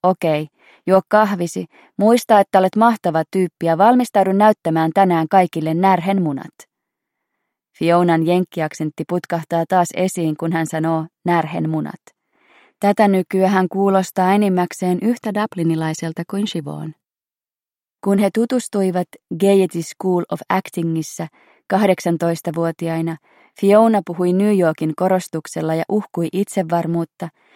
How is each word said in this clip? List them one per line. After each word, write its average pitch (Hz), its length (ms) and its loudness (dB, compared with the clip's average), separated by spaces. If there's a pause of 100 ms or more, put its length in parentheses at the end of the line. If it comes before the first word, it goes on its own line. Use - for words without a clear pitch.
"Okei, 156 460 -2 (380)
juo 190 220 4
kahvisi, 196 580 0 (320)
muista, 220 420 4
että 196 180 2
olet 185 180 2
mahtava 214 540 0
tyyppi 180 360 -2
ja 165 120 0
valmistaudu 214 540 4
näyttämään 165 640 2
tänään 175 340 2
kaikille 160 460 0
närhen 185 480 0
munat." 143 320 -6 (1200)
Fionan 170 480 2
jenkkiaksentti 165 840 -4
putkahtaa 170 600 -4
taas 180 260 2
esiin, 170 420 -2
kun 165 160 -4
hän 165 140 -2
sanoo 160 400 -2 (180)
"närhen 165 460 -2
munat". 151 320 -6 (760)
Tätä 202 280 2
nykyä 190 400 2
hän 190 200 2
kuulostaa 190 640 0
enimmäkseen 180 720 0
yhtä 220 320 -4
dublinilaiselta 165 960 -4
kuin 202 160 -4
Siobhan. 156 480 -10 (1120)
Kun 196 140 2
he 202 160 2
tutustuivat 196 760 -2 (320)
Gaiety 190 420 2
School 180 500 -4
of 170 160 -6
Actingissa 165 800 -4 (420)
kahdeksantoistavuotiaina, 165 1500 -2 (440)
Fiona 208 460 6
puhui 180 260 -2
New 202 260 2
Yorkin 160 380 0
korostuksella 165 800 -2
ja 160 140 -2
uhkui 196 440 -4
itsevarmuutta, 170 960 -4 (280)